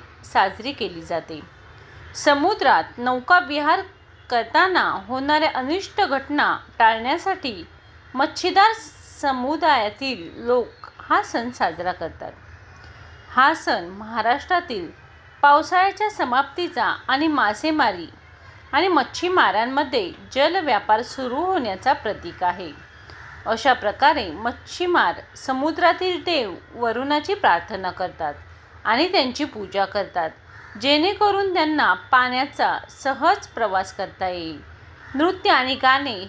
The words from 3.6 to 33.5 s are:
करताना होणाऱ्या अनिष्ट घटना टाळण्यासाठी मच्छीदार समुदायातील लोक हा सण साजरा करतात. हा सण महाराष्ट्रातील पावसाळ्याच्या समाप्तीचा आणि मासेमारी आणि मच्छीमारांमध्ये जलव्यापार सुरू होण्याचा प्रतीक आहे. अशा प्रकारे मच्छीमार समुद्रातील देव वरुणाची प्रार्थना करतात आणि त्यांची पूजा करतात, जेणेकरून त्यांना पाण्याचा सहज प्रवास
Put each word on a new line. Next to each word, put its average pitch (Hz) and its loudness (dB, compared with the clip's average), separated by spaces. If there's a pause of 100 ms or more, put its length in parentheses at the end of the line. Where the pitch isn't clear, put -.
करताना 277 2 (240)
होणाऱ्या 285 0
अनिष्ट 302 -4
घटना 269 0 (220)
टाळण्यासाठी 240 0 (500)
मच्छीदार 339 2 (480)
समुदायातील 269 0 (280)
लोक 240 0 (120)
हा 330 2
सण 247 -4
साजरा 175 -2
करतात. - -10 (960)
हा 269 4
सण 247 -2
महाराष्ट्रातील 226 -2 (560)
पावसाळ्याच्या 359 4
समाप्तीचा 277 -2 (240)
आणि 277 2
मासेमारी 233 0 (640)
आणि 320 2
मच्छीमारांमध्ये 269 0 (240)
जलव्यापार 269 2
सुरू 254 -6
होण्याचा 277 0
प्रतीक 190 -6
आहे. 180 -4 (760)
अशा 226 2
प्रकारे 233 2
मच्छीमार 240 -2 (160)
समुद्रातील 330 0
देव 262 -2 (220)
वरुणाची 269 -2
प्रार्थना 190 0
करतात 170 -6 (500)
आणि 240 2
त्यांची 277 0
पूजा 196 -4
करतात, 185 -4 (520)
जेणेकरून 392 2
त्यांना 302 2 (180)
पाण्याचा 247 0 (160)
सहज 269 0
प्रवास 196 -2